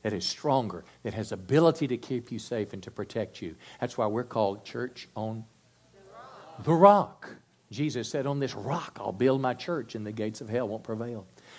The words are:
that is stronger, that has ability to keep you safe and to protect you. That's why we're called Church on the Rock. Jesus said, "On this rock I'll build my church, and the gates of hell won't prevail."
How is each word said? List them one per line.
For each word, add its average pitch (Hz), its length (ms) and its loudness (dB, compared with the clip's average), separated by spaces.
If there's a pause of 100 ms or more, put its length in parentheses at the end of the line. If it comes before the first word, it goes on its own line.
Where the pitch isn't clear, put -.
that 104 100 -2
is 92 140 -2
stronger, 117 560 0 (220)
that 107 100 -4
has 107 160 -4
ability 139 580 4
to 123 100 0
keep 120 340 -6
you 107 80 -6
safe 107 320 -4
and 95 100 -10
to - 80 -12
protect - 500 -6
you. 82 140 -8 (240)
That's 123 180 -6
why 113 100 2
we're 113 180 0
called 101 400 0
Church - 500 -10
on 110 300 -6 (1200)
the 151 80 4
Rock. 190 560 8 (420)
Jesus 123 380 -4
said, 139 180 -2
"On 143 140 0
this 123 140 -2
rock 135 440 -4
I'll 98 140 -4
build 131 300 4
my 127 100 2
church, 127 420 -4
and 107 120 -6
the 104 60 -6
gates 110 280 -6
of 117 80 -12
hell 117 180 0
won't 110 160 -6
prevail." 113 440 -6 (320)